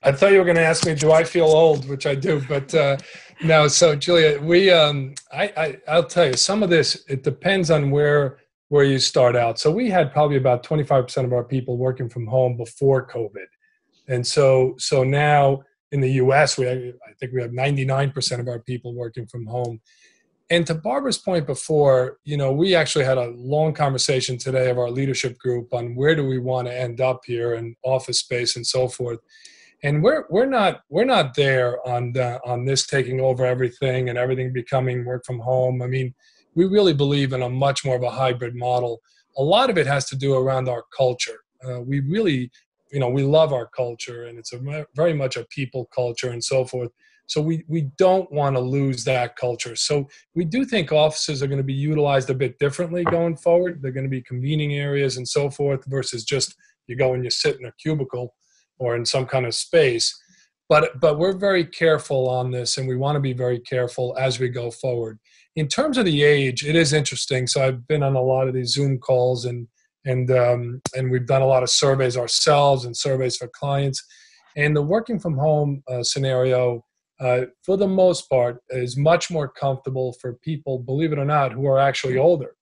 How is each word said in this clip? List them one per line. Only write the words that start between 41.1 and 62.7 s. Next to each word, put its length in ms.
Uh, 140
we 200
really, 500
you 80
know, 100
we 140
love 300
our 140
culture, 580
and 120
it's 160
a 60
ve-, 260
very 160
much 240
a 80
people 500
culture 360
and 120
so 220
forth. 260
So 140
we, 280
we 140
don't 340
wanna 260
lose 460
that 320
culture. 400
So 320
we 100
do 200
think 260
offices 500
are 60
gonna 160
be 100
utilized 580
a 40
bit 240
differently 460
going 320
forward. 440
They're 120
gonna 160
be 140
convening 520
areas 440
and 100
so 220
forth 340
versus 400
just 320
you 80
go 180
and 80
you 80
sit 300
in 60
a 140
cubicle 540
or 140
in 100
some 220
kind 180
of 100
space. 640
But, 320
but 180
we're 180
very 300
careful 600
on 240
this, 260